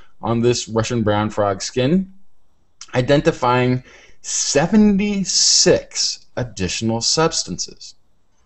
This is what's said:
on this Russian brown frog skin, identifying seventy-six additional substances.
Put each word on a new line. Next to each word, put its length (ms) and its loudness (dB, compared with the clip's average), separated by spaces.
on 180 0
this 280 2
Russian 340 0
brown 280 2
frog 320 0
skin, 500 0
identifying 880 2
seventy-six 2000 0
additional 640 -4
substances. 920 -2